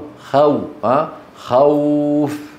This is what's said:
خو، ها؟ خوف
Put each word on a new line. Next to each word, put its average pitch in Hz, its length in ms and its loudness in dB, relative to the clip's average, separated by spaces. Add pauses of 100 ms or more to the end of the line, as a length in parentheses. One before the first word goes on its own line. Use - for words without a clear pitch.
(300)
خو، 143 280 2 (260)
ها؟ 139 240 0 (300)
خوف 147 1000 0 (200)